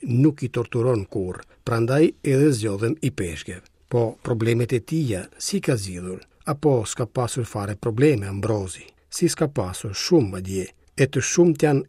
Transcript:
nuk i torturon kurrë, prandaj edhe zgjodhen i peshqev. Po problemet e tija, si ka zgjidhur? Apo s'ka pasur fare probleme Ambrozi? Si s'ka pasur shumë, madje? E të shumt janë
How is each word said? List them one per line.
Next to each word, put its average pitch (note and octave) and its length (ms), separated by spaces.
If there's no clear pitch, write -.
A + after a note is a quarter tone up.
nuk C#3+ 400
i B2 60
torturon A#2 560
kurrë, F#2 360
prandaj A#2 480
edhe C#3+ 280
zgjodhen A2 500
i A#2+ 100
peshqev. F2+ 500
Po A#2 340
problemet A#2 520
e A#2+ 60
tija, A#2 460
si - 240
ka C#3 160
zgjidhur? F#2 420
Apo C#3+ 400
s'ka - 200
pasur A#2+ 400
fare G2+ 300
probleme A#2 520
Ambrozi? G2+ 560
Si F3 200
s'ka - 180
pasur G#2 460
shumë, C3+ 360
madje? F#2 380
E C#3 100
të C3+ 140
shumt E3+ 420
janë D3 240